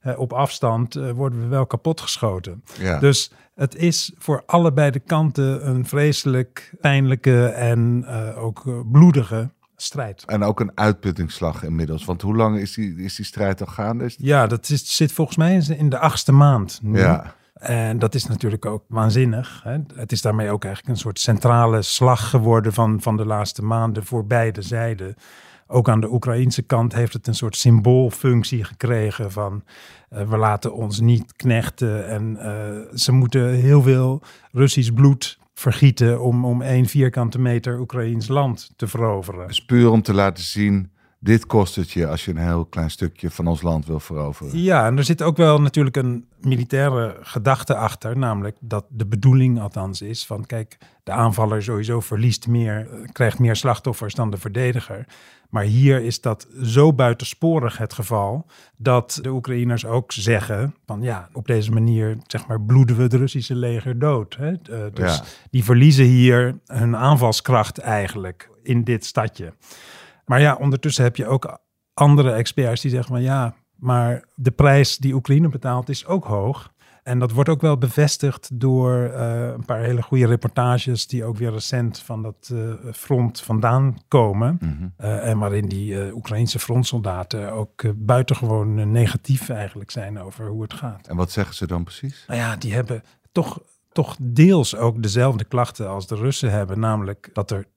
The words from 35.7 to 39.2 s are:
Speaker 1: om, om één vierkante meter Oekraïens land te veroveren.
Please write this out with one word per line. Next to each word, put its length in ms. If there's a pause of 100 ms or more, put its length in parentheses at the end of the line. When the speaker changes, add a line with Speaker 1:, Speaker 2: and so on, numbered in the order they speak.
Speaker 1:
om, 240
om 160
één 240
vierkante 540
meter 400
Oekraïens 480
land 480
te 120
veroveren. 600